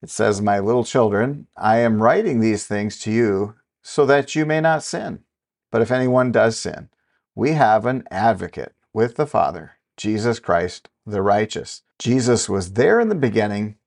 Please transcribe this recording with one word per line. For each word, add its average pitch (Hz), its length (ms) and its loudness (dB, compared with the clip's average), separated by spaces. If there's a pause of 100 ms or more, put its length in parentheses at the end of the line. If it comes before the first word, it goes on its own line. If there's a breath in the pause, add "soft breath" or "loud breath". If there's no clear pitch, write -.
It - 80 -18
says, 107 320 0
"My 101 160 2
little 113 240 0
children, 117 640 0 (100)
I 113 200 2
am 117 260 2
writing 147 380 2
these 110 260 0
things 104 360 -4
to 110 100 -4
you 107 420 0 (280)
so - 240 0
that 139 280 2
you 156 100 0
may 156 160 0
not 160 220 0
sin. - 380 -10 (500)
But 110 100 0
if 113 120 0
anyone 127 400 2
does 110 260 2
sin, - 300 -12 (480)
we 120 160 0
have 113 340 4
an 127 240 -2
advocate 92 640 -4 (180)
with 117 220 0
the 151 140 -4
Father, 85 460 -4 (220)
Jesus 107 440 -2
Christ 87 480 -2 (180)
the 101 160 -4
righteous." 101 600 -2 (180)
Jesus 120 480 0
was 95 240 -4
there 147 260 4
in 233 120 0
the 208 40 0
beginning. 107 640 -2 (100)